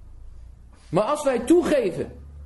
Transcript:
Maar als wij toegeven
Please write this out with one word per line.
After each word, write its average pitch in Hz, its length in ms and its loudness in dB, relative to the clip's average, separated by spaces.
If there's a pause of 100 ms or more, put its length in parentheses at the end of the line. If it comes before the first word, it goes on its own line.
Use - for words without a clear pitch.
(880)
Maar 185 140 2
als 277 200 -2
wij 262 160 2
toegeven 247 720 2 (340)